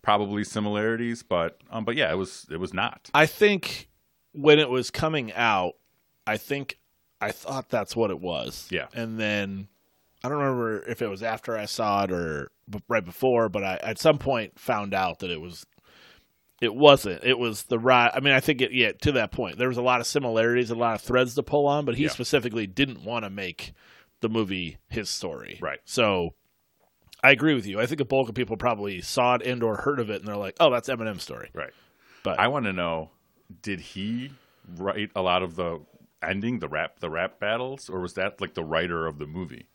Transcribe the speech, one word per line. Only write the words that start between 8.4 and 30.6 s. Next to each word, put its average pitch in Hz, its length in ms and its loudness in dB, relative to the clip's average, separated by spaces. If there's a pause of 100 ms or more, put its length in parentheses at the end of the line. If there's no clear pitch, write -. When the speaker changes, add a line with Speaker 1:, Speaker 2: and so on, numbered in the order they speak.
Speaker 1:
Yeah. 82 240 -2
Speaker 2:
And 113 240 -6
then 101 500 -2 (560)
I - 60 -4
don't 147 80 -2
remember 123 500 0
if 117 140 -4
it 117 60 0
was 95 140 -6
after 113 340 -4
I 104 100 -4
saw 101 380 2
it 95 60 -2
or 80 400 -2 (200)
b-, 104 180 -8
right 110 160 2
before, 117 460 4
but 101 120 -2
I 95 200 -2
at 110 160 -4
some 156 200 6
point 120 400 -2
found 104 360 -2
out 92 240 0
that 90 120 -6
it 85 100 -4
was, 85 260 -14 (960)
it 110 120 2
wasn't. 131 480 2
It 123 160 0
was 117 260 -6
the 120 140 -4
ri-, 123 140 2
I 120 280 2
mean, 139 120 2
I 131 80 4
think 131 220 0
it, 123 100 -2
yeah, 117 200 0 (100)
to 147 100 2
that 117 200 0
point, 101 260 -6
there 123 100 0
was 127 80 -4
a 123 60 -4
lot 123 180 4
of 117 60 -8
similarities, 120 640 0
a 117 40 -2
lot 117 200 0
of 104 80 -8
threads 127 320 2
to 139 80 0
pull 143 260 2
on, 147 160 2
but 127 100 -2
he 131 100 0
Speaker 1:
Yeah. 156 60 0
Speaker 2:
specifically 117 560 0
didn't 127 380 -2
wanna 110 260 -4
make 95 440 -8 (460)
the 113 100 0
movie 95 480 -2 (100)
his 107 220 -6
story. 69 500 -8
Speaker 1:
Right. 69 240 -6
Speaker 2:
So 95 460 2 (920)
I 131 80 10
agree 139 240 6
with 110 120 0
you. 98 120 -4
I 113 80 2
think 147 140 -4
a 135 60 2
bulk 131 240 2
of 107 40 -12
people 113 220 -2
probably 101 460 -2
saw 123 320 4
it 120 120 0
and 127 160 0
or 110 200 0
heard 139 180 0
of 113 100 -2
it, 101 100 -4
and 101 60 -12
they're 104 100 -6
like, 98 220 -6
"Oh, 160 120 10